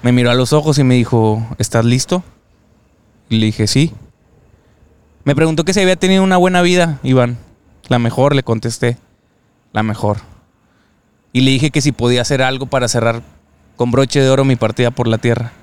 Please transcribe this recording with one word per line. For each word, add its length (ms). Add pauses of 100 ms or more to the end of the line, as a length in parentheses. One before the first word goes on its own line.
Me 100
miró 200
a 40
los 180
ojos 260
y 40
me 120
dijo, 500 (140)
"¿Estás 260
listo?" 380 (1040)
Y 80
le 80
dije, 220
"Sí." 260 (1300)
Me 120
preguntó 280
que 100
si 60
había 160
tenido 280
una 140
buena 240
vida, 420
Iván. 340 (500)
"La 120
mejor", 360
le 80
contesté. 540 (720)
"La 120
mejor." 340 (1120)
Y 100
le 100
dije 200
que 100
si 120
podía 280
hacer 200
algo 240
para 240
cerrar 340 (540)
con 140
broche 280
de 100
oro 160
mi 120
partida 340
por 160
la 100
tierra. 340 (120)